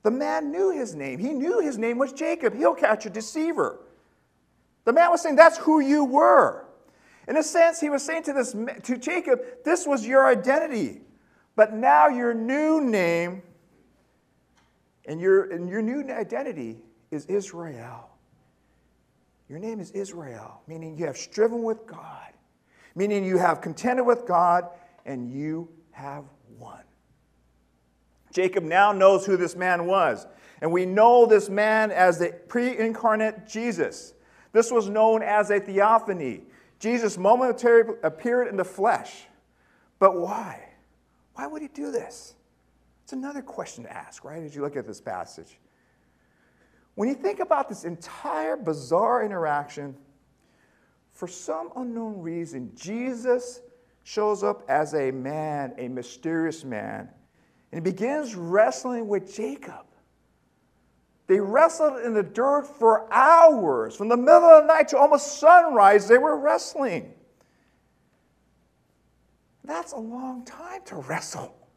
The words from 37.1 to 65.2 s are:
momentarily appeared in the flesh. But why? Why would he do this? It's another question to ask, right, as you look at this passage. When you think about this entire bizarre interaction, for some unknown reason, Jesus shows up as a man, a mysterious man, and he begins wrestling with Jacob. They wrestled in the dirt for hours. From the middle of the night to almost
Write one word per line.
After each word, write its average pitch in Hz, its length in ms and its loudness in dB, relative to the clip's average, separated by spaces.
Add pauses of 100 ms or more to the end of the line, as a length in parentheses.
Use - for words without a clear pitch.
momentarily 233 840 2
appeared 240 460 -2
in 202 80 -8
the 185 80 -2
flesh. - 640 -4 (720)
But 190 180 4
why? 180 520 -10 (640)
Why 262 120 -12
would 302 160 -14
he 285 60 -16
do 285 240 -12
this? - 420 -12 (680)
It's - 80 -18
another 277 280 -10
question - 440 -14
to - 80 -20
ask, - 320 -20
right, 156 180 -16
as 147 140 -16
you 143 60 -8
look 143 140 -8
at 120 100 -10
this 104 140 -16
passage. 87 600 -14 (1400)
When 208 120 -2
you 277 60 -4
think 392 240 -6
about 294 300 -2
this 196 160 -16
entire 196 720 -8
bizarre 180 640 -2
interaction, 147 760 -6 (1160)
for - 160 -14
some 320 480 -12
unknown 226 440 -12
reason, 165 540 -12
Jesus 247 840 -6 (420)
shows 214 400 -4
up 202 260 -4
as 151 260 -2
a 139 180 -2
man, 139 680 -8
a 123 80 -10
mysterious 160 800 -8
man, 107 460 -10 (600)
and 160 160 -8
he 185 60 -2
begins 240 420 -6
wrestling 226 720 -2
with 196 260 -6
Jacob. 247 540 -12 (1400)
They 190 140 2
wrestled 285 600 0
in 233 120 -4
the 214 100 0
dirt 269 440 0
for 220 440 2
hours. 240 840 6
From 208 120 -6
the 240 80 2
middle 311 280 8
of 320 200 12
the - 20 2
night 320 220 4
to 277 100 0
almost 285 400 4